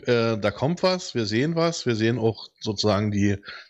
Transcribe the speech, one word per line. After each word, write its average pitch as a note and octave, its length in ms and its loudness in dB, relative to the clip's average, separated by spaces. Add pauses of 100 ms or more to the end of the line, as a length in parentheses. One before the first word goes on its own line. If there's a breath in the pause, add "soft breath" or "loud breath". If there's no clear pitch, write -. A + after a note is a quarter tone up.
äh, A2+ 340 2
da G2+ 120 2
kommt D#3+ 320 -2
was, F#3 320 -2
wir A#2+ 120 0
sehen C3 280 0
was, E3 300 -2
wir A#2+ 120 0
sehen A2+ 220 2
auch A2 300 -2 (120)
sozusagen G#2 500 0
die, G2+ 260 2 (340 loud breath)